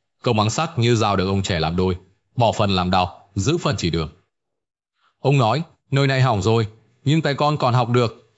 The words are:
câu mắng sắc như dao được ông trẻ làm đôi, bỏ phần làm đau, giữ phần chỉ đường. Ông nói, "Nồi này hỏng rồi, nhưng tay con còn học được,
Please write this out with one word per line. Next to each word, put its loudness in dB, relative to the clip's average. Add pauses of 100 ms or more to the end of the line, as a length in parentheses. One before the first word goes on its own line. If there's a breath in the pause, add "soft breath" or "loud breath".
(220)
câu 0
mắng 0
sắc -4
như 2
dao 0
được 0
ông -2
trẻ -4
làm -2
đôi, 0 (400)
bỏ 2
phần 0
làm -2
đau, -2
giữ -2
phần -4
chỉ -4
đường. -4 (1120)
Ông 2
nói, 0 (280)
"Nồi 2
này 0
hỏng 2
rồi, 2 (380)
nhưng 2
tay 0
con 0
còn 0
học 2
được, 0